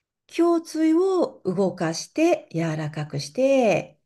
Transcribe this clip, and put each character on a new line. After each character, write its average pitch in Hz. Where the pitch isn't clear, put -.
胸 339
椎 320
を 370
動 190
か 165
し -
て、 330
柔 160
ら 156
か 151
く 143
し -
て、 254